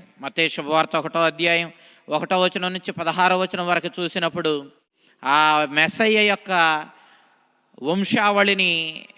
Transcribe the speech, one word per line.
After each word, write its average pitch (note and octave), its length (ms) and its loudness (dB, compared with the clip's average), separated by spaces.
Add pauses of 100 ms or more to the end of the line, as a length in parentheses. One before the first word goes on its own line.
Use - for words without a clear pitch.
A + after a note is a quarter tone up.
(220)
మత్తయి D3 280 -2
శుభవార్త D#3 460 -2
ఒకటో D#3+ 240 -4
అధ్యాయం E3+ 520 0 (380)
ఒకటో E3+ 320 -2
వచనం F3+ 320 -2
నుంచి F#3 180 -8
పదహారో F3+ 480 2
వచనం F3+ 280 -4
వరకు F3 220 0 (100)
చూసినప్పుడు, D#3+ 720 -4 (520)
ఆ D3+ 460 4
మెస్సయ్య G#3 520 2
యొక్క G3+ 300 0 (1300)
వంశావళిని F#3+ 1200 0 (120)